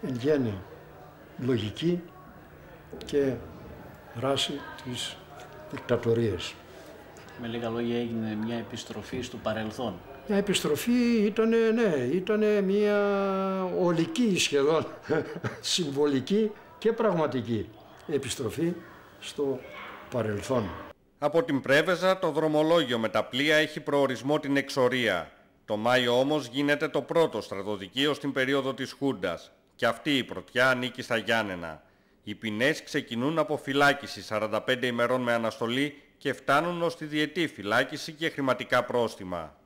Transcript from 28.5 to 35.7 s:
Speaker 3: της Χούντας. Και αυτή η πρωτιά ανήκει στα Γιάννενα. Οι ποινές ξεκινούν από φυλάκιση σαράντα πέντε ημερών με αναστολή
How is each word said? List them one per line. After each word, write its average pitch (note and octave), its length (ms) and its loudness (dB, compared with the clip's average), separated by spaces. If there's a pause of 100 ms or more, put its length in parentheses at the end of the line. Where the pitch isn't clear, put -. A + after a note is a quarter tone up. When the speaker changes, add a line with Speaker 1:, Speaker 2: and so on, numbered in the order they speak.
Speaker 3:
της B2 180 -8
Χούντας. F#2+ 600 -4 (240)
Και A#2+ 100 -2
αυτή C3+ 320 2
η A#2+ 60 0
πρωτιά A#2+ 460 0
ανήκει B2+ 320 -2
στα A2+ 160 -2
Γιάννενα. G2 680 -2 (400)
Οι G#2 120 -8
ποινές A2+ 480 0
ξεκινούν C#3 560 -2
από D3+ 180 0
φυλάκιση C#3 640 2
σαράντα G#2+ 400 -2
πέντε B2+ 260 0
ημερών A#2+ 340 2
με A#2+ 120 2
αναστολή A#2 600 -2 (240)